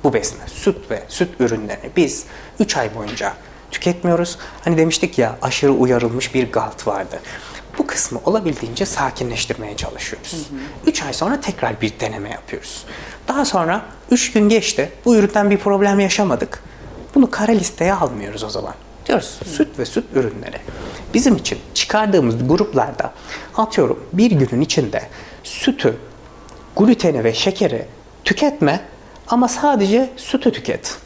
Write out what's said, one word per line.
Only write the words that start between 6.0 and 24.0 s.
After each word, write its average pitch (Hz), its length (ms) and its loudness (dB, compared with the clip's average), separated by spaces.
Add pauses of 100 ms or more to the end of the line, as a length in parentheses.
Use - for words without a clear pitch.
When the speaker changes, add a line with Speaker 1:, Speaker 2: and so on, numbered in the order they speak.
Speaker 1:
bir 127 180 0
galt - 340 -4
vardı. 98 340 -4 (580)
Bu - 80 0
kısmı - 380 -4
olabildiğince 160 600 -2
sakinleştirmeye 120 920 -6
çalışıyoruz. - 560 -10
Speaker 2:
Hı 170 40 -8
hı. 143 220 -10 (280)
Speaker 1:
Üç - 160 0
ay 143 100 -6
sonra 240 280 -2
tekrar 117 400 -6
bir 107 200 -4
deneme 104 300 -6
yapıyoruz. - 540 -12 (440)
Daha 269 160 0
sonra 180 380 0 (280)
üç - 220 4
gün 208 160 6
geçti, 208 440 2 (120)
bu 240 120 6
üründen 208 340 4
bir 202 80 4
problem 202 420 4
yaşamadık. 190 640 0 (520)
Bunu 262 160 6
kara 214 220 2
listeye 185 420 2
almıyoruz 107 500 -4
o 107 60 -8
zaman. 101 240 -6 (320)
Diyoruz, - 380 0
Speaker 2:
Hı. - 40 -10
Speaker 1:
süt - 300 -2
ve 123 80 -2
süt - 180 -2 (100)
ürünleri. 104 420 -2 (580)
Bizim 240 220 4
için - 220 -4 (160)
çıkardığımız 147 760 2
gruplarda 139 640 0 (440)
atıyorum 202 440 2 (120)